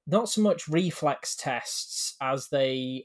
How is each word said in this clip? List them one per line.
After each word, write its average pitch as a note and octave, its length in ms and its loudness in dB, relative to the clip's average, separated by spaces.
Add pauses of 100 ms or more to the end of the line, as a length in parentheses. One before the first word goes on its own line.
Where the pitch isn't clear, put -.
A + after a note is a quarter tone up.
Not G3+ 220 2
so - 120 0
much G3+ 280 4
reflex D#3 680 0
tests - 840 -4
as C3+ 280 -2
they C3 560 0